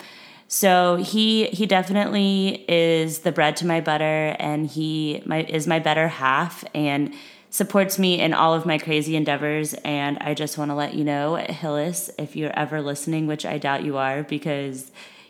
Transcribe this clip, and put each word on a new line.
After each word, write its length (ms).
So 500
he, 500
he 180
definitely 1040
is 540
the 100
bread 260
to 80
my 160
butter, 560
and 300
he 580
my, 160
is 240
my 140
better 280
half 560
and 360
supports 480
me 240
in 140
all 180
of 140
my 100
crazy 380
endeavors. 580
And 380
I 140
just 240
wanna 160
let 180
you 100
know, 340
Hillis, 840
if 160
you're 180
ever 300
listening, 420
which 180
I 140
doubt 260
you 140
are 240
because 720